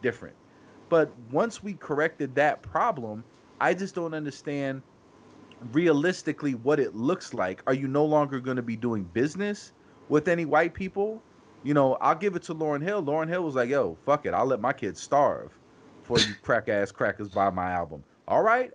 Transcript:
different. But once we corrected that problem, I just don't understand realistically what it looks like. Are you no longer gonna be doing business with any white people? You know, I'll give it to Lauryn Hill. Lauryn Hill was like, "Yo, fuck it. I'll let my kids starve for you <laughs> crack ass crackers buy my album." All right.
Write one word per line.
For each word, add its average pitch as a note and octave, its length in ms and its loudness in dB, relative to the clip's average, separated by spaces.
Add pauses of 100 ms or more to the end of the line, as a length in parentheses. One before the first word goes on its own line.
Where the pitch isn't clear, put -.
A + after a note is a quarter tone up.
different. A2 360 -4 (520)
But D#3 280 4
once C#3 460 -4
we G3 120 -8
corrected D3 600 -2
that C#3+ 280 2
problem, C3 640 -4 (340)
I D3 160 2
just F#3 200 -8
don't E3 180 -4
understand C#3+ 720 -6 (800)
realistically D3 920 2
what C3+ 240 2
it G#2+ 160 0
looks B2+ 380 -2
like. F#2+ 340 -4
Are C3 60 4
you C3+ 140 -2
no C#3+ 180 2
longer D3 340 2
gonna B2+ 240 -4
be A#2 140 -4
doing A2 280 -2
business D#3 680 -4 (360)
with D3 180 4
any E3+ 180 0
white D#3 280 2
people? G3+ 520 -6 (380)
You D3 100 0
know, C3+ 220 4
I'll C#3+ 200 2
give F3+ 200 -2
it E3+ 80 -6
to F3 120 -8
Lauryn D3+ 280 -2
Hill. G3+ 200 -2
Lauryn D#3+ 260 -2
Hill F3+ 140 -2
was D3 120 -4
like, B2 140 2
"Yo, A#2 260 0
fuck D3 300 0
it. F2+ 80 -2
I'll G#2 120 2
let C3 160 0
my C3 120 0
kids F#2+ 280 -6
starve F#2+ 580 0 (420)
for A#2+ 180 0
you G#2+ 160 0
<laughs> - 80 -20
crack A#2+ 260 0
ass G2+ 220 0
crackers G#2 380 -4
buy G2 200 2
my F2+ 220 -2
album." D#2+ 340 -6 (220)
All C#3 160 2
right. A#3 320 2